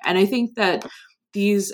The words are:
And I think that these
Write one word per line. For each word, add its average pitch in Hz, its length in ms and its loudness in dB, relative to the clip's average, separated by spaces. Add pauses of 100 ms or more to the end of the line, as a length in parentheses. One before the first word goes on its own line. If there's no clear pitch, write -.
And 180 140 2
I 196 80 6
think 240 280 -2
that 190 300 0 (480)
these 202 400 0